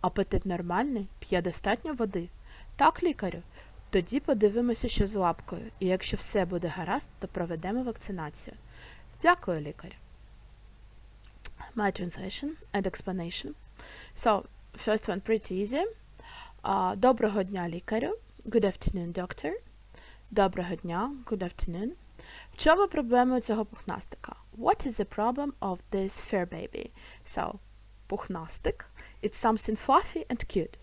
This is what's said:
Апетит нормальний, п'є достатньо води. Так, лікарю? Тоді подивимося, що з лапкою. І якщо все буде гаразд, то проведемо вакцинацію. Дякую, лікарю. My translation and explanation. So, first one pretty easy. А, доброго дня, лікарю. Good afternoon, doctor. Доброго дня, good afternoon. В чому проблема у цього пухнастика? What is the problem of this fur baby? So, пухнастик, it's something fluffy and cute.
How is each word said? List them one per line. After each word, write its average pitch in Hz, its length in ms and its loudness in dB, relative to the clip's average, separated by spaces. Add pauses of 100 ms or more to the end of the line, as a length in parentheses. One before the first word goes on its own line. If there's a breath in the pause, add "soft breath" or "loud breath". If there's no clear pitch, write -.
Апетит 196 460 2
нормальний, 190 600 0 (100)
п'є 180 240 0
достатньо 208 520 -2
води. 196 340 -2 (480 loud breath)
Так, - 260 6
лікарю? 180 400 -2 (480 loud breath)
Тоді 202 300 2
подивимося, 233 680 4
що - 180 4
з 208 80 -6
лапкою. 180 560 0 (100)
І 196 60 0
якщо 185 300 0
все - 280 0
буде 175 240 -2
гаразд, 185 400 -4 (100)
то 185 100 -8
проведемо 180 540 -2
вакцинацію. 190 760 -8 (640 loud breath)
Дякую, 311 380 4
лікарю. 147 340 -10 (1800 loud breath)
My 202 240 0
translation 185 480 -6 (240)
and 196 140 2
explanation. 180 640 -6 (760 loud breath)
So, 214 180 6 (440)
first 214 220 2
one 185 120 0
pretty 220 320 0
easy. 214 320 0 (800 loud breath)
А, 196 340 2
доброго 208 460 4
дня, 185 260 -4
лікарю. 214 500 -2 (280)
Good 214 180 4
afternoon, 180 480 0
doctor. 185 400 -6 (800 loud breath)
Доброго 185 440 2
дня, 180 360 -4 (160)
good 196 160 -2
afternoon. 180 480 -2 (640 loud breath)
В - 40 -18
чому 359 320 6
проблема 254 480 4
у 247 40 4
цього 220 240 0
пухнастика? - 720 -10 (220)
What 302 280 2
is 233 120 -4
the 202 60 2
problem 254 560 -2
of 185 180 -2 (120)
this 196 300 -2 (100)
fur 180 160 2
baby? - 440 -8 (360 loud breath)
So, - 320 -4 (500)
пухнастик, - 800 -4 (360 loud breath)
it's 214 140 -2
something 220 400 2
fluffy - 540 4
and - 180 -4
cute. - 340 -2